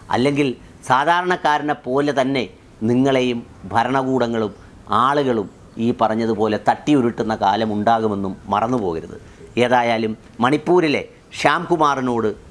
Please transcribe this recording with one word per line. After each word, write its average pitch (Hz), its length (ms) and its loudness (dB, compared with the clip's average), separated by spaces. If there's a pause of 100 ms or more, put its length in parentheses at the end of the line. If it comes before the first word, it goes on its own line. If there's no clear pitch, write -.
(140)
അല്ലെങ്കിൽ 139 340 2 (400)
സാധാരണക്കാരനെ 151 880 0 (100)
പോലെ 143 340 0
തന്നെ 131 240 -2 (460)
നിങ്ങളെയും 127 480 2 (340)
ഭരണകൂടങ്ങളും 120 800 0 (520)
ആളുകളും 131 440 0 (360)
ഈ 117 40 2 (120)
പറഞ്ഞതുപോലെ 110 560 0 (120)
തട്ടിയുരുട്ടുന്ന 117 680 0 (100)
കാലം 107 320 0
ഉണ്ടാകുമെന്നും 104 580 0 (180)
മറന്നു 117 320 0
പോകരുത്. 82 320 -6 (480)
ഏതായാലും 117 480 2 (320)
മണിപ്പൂരിലെ 151 580 2 (380)
ശ്യാംകുമാറിനോട് 143 880 0 (220)